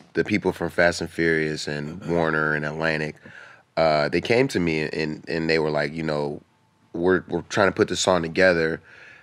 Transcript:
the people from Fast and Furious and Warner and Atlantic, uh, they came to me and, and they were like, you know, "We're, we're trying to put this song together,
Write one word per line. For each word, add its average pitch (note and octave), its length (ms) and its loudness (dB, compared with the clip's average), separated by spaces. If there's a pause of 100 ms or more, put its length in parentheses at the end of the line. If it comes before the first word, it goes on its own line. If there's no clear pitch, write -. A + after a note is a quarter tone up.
(140)
the E2 100 0
people F#2+ 280 0
from E2+ 180 -4
Fast F2 320 2
and E2 80 -6
Furious D#2 580 -2
and D2+ 380 -8
Warner D#2+ 480 0
and D2+ 120 -4
Atlantic, D#2 500 -4 (600)
uh, D2+ 320 2
they E2+ 120 0
came B2 280 2
to G#2 100 -2
me E2 220 0
and, D#2 460 -4
and E2 220 -2
they D#2+ 100 4
were D#2 120 0
like, D2 220 -2
you E2 100 -8
know, D2 380 -4 (520)
"We're, E2+ 340 2
we're E2 160 -4
trying G2+ 240 2
to F2+ 40 2
put G2+ 180 2
this F2 100 -4
song F2+ 240 2
together, E2 580 2 (420)